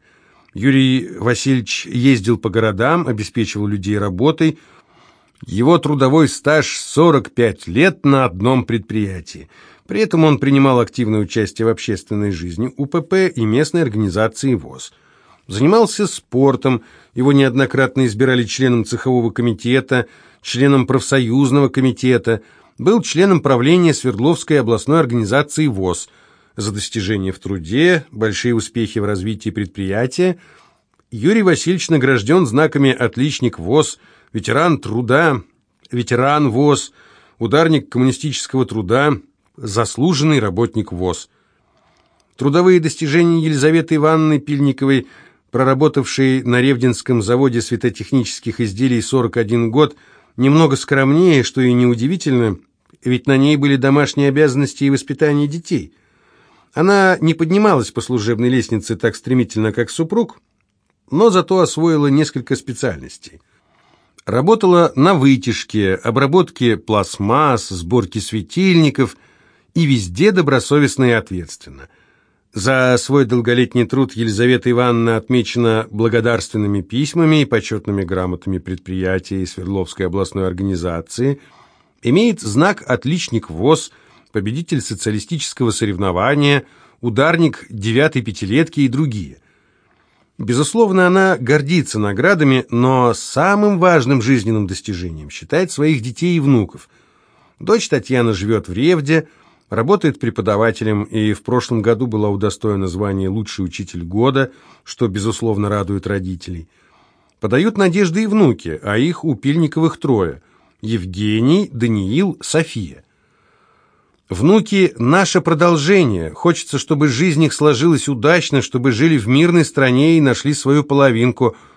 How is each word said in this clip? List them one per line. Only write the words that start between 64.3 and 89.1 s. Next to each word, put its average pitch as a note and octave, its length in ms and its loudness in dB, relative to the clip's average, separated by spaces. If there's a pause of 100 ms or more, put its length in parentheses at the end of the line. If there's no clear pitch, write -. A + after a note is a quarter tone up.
на E3+ 200 4
вытяжке, A2 800 0
обработке B2+ 800 0
пластмасс, G#2+ 920 0
сборке F#2+ 520 -4
светильников D#3 960 0 (560)
и E3 140 2
везде A#2 440 2
добросовестно C#3+ 720 2
и A#2+ 80 4
ответственно. F2 760 -8 (600)
За B2+ 460 2
свой C3+ 280 2
долголетний A#2+ 600 0
труд C3 280 -2
Елизавета A#2 580 0
Ивановна A#2 460 2
отмечена A2+ 720 0
благодарственными G#2+ 920 -2
письмами D3+ 640 0
и - 20 2
почетными G2+ 580 -4
грамотами F#2 540 -6
предприятия F#2 880 -6
и - 20 -4
Свердловской F#2 640 -6
областной F#2+ 400 -4
организации, F#2 920 -4 (640)
имеет F#3 400 2
знак C3 460 0
"Отличник C3 640 -4
вос", B2 400 0 (400)
победитель A#2+ 500 -4
социалистического A2+ 880 -4
соревнования, A2 960 0 (360)
ударник D#3 680 0
девятой A#2 540 0
пятилетки A2+ 560 -2
и C#3 80 2
другие. A2+ 500 -4 (1000)